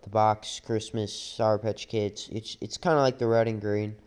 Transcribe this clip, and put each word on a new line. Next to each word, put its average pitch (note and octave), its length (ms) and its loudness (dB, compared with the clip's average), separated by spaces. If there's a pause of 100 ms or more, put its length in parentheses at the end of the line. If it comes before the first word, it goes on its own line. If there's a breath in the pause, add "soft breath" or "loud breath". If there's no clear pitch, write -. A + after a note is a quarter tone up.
the - 80 -16
box G#2+ 480 2
Christmas A2 540 -4
Sour - 440 0
Patch G#2 300 -4
Kids. G#2 460 -4
It's, - 280 -10
it's - 160 -8
kinda D#3+ 240 2
like C3 160 4
the A#2+ 120 0
red A2+ 180 4
and A2 140 -2
green, G#2 340 -2 (120)